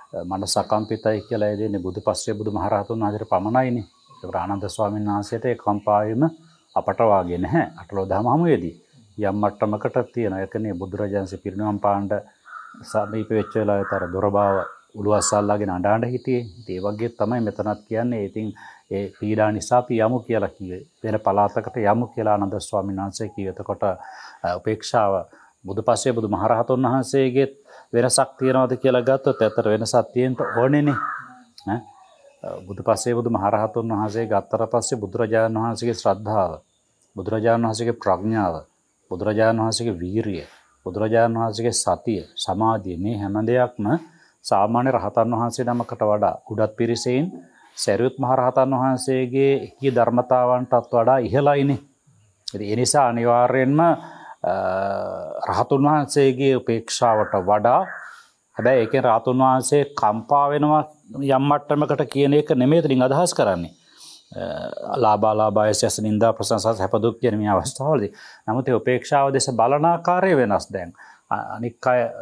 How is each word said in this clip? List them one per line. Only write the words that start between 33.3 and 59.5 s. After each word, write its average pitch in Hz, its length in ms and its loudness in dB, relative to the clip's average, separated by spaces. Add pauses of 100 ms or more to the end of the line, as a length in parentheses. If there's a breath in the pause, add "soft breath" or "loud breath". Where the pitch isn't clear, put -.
මහරහතුන් 110 580 0
වහන්සේ 110 380 -2
ගත්තට 107 440 -2
පස්සේ 120 300 -2
බුදුරජාණන් 110 600 0
වහන්සේගේ 117 340 -2
ශ්‍රද්ධාව, 101 580 -2 (640)
බුදුරජාණන් 110 500 0
වහන්සේගේ 113 320 -2
ප්‍රඥාව, 98 560 0 (560)
බුදුරජාණන් 110 520 0
වහන්සේගේ 113 380 -2
වීරිය, 92 440 -4 (420 soft breath)
බුදුරජාණන් 113 540 2
වහන්සේගේ 113 320 -2
සතිය, 98 480 -2 (160)
සමාධිය, 95 600 -2
මේ 101 220 -4
හැම 101 240 -4
දෙයක්ම 120 420 0 (600 loud breath)
සාමාන්‍ය 117 460 2
රහතන් 113 420 0
වහන්සේ 117 320 -2
නමකට 120 380 -4
වඩා, 104 320 2 (120)
උඩත් 110 300 -2
පිරිසෙන් 123 500 0 (500 loud breath)
සරියුත් 117 420 0
මහරහතන් 127 520 2
වහන්සේගේ 131 840 2 (180)
කී 135 220 -2
ධර්මතාවන්ටත් 123 960 2
වඩා 120 260 4
ඉහළයිනේ. 139 640 2 (680)
ඉතින් 101 220 -8
ඒ 107 60 0
නිසා 123 320 4
අනිවාර්යෙන්ම, 120 720 4
අ, - 760 0 (920)
රහතුන් 123 380 0
වහන්සේගේ 139 760 4
උපේක්ෂාවට 113 840 0
වඩා, 107 380 4 (760 loud breath)
හැබැයි 120 240 4
ඒකෙන් 127 240 2
රහතුන් 127 340 2
වහන්සේ 131 440 4 (120)